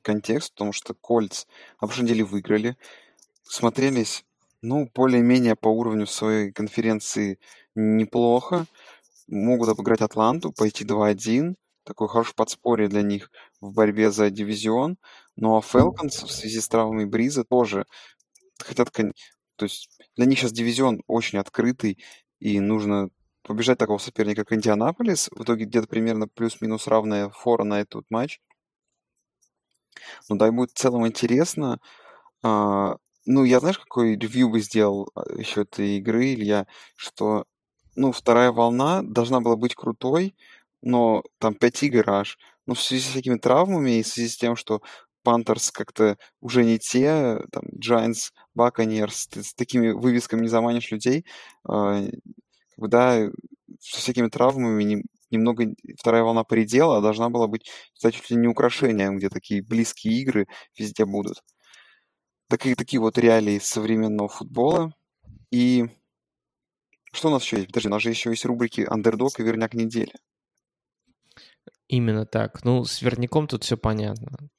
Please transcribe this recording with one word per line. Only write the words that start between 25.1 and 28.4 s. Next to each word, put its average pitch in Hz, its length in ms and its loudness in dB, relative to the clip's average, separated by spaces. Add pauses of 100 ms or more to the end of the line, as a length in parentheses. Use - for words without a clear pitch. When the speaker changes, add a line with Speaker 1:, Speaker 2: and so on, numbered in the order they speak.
Speaker 1:
В - 120 -14
итоге 113 220 -2
где-то 107 220 0
примерно 113 400 -2
плюс-минус 113 600 -6
равная 107 420 0
фора 113 340 0
на 104 160 0
этот - 300 -8
матч. 120 300 -4 (1900)